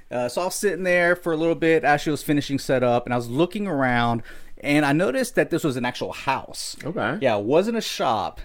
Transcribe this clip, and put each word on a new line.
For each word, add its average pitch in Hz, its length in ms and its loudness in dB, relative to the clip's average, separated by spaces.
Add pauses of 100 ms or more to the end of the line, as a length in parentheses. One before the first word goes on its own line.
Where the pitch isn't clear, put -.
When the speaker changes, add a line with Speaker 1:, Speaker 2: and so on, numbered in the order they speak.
Speaker 1:
Uh, 123 200 -2
so 175 120 -2
I 180 40 0
was 185 100 -4
sitting 185 280 -2
there 175 320 4
for 175 160 -4
a 156 60 0
little 165 180 2
bit 160 280 4
as 147 180 4
she - 80 -4
was 147 140 -2
finishing 143 340 0
setup, 123 480 2
and 120 80 -2
I 123 40 2
was 120 120 -4
looking 175 380 0
around, 120 560 2 (380)
and 147 240 2
I 139 80 4
noticed 233 420 0
that 156 160 2
this 165 120 0
was 135 140 0
an 120 80 -2
actual 110 280 -4
house. - 720 -6
Speaker 2:
Okay. 127 380 -2
Speaker 1:
Yeah, 117 160 2
it 101 80 -2
wasn't 196 320 2
a 220 40 -4
shop. 110 640 -2